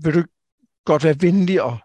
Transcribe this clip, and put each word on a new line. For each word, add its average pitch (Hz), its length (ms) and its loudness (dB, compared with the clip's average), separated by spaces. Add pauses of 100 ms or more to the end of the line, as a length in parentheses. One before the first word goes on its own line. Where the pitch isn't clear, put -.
"Vil 156 100 0
du 170 100 2 (600)
godt 151 200 0
være 156 180 2
venlig 185 320 2 (120)
at 120 60 -6 (120)